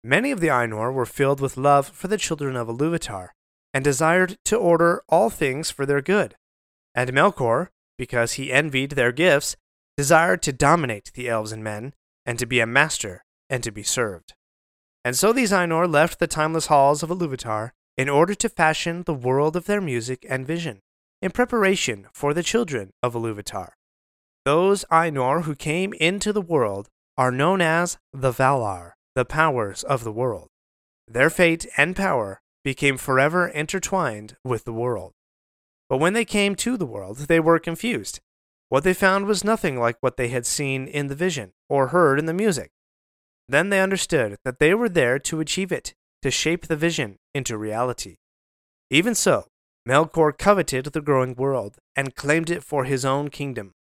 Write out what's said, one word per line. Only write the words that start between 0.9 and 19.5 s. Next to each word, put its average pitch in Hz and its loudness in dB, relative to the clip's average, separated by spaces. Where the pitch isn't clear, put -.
were 127 0
filled 139 0
with 135 -4
love 143 4
for - -12
the 208 -2
children 143 -4
of 117 -6
Iluvatar, 117 -4
and 135 -2
desired 165 2
to 208 0
order 170 4
all 196 4
things 143 -2
for 139 -6
their 139 2
good. 180 0
And 127 -2
Melkor, 139 2
because 120 -2
he 135 -8
envied 139 0
their 123 2
gifts, 143 2
desired 165 4
to 143 -4
dominate 139 2
the 123 -8
elves 110 -2
and 110 -10
men, 107 -8
and 120 -6
to 123 -2
be 120 2
a 113 4
master, 117 0
and 127 -4
to 113 -6
be 101 -14
served. 104 -4
And 123 -2
so 196 4
these 240 0
Ainur 175 2
left 156 2
the 165 0
timeless 156 -2
halls 143 4
of 156 -8
Iluvatar 127 -6
in 131 -2
order 170 4
to - -4
fashion 170 0
the 165 -4
world 139 0